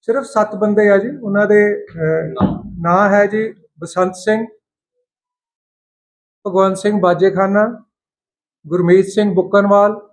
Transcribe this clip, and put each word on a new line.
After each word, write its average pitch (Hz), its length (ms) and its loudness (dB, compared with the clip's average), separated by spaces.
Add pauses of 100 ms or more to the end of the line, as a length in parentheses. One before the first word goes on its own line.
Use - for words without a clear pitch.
ਸਿਰਫ 262 240 -2
ਸੱਤ 214 300 -2
ਬੰਦੇ 208 360 2
ਆ 196 80 4
ਜੀ, 208 180 -2
ਉਹਨਾਂ 208 300 -2
ਦੇ, 208 380 2
ਅਹ, 160 480 -4 (480)
ਨਾਂ 180 280 2
ਹੈ 202 180 4
ਜੀ 214 280 -4 (260)
ਬਸੰਤ 185 340 -4
ਸਿੰਘ, 220 320 -2 (2000)
ਭਗਵੰਤ 190 300 0
ਸਿੰਘ 208 240 -2
ਬਾਜੇਖਾਨਾ, 190 840 0 (840)
ਗੁਰਮੀਤ 180 400 2
ਸਿੰਘ 208 280 -2
ਬੁੱਕਨਵਾਲ 202 800 2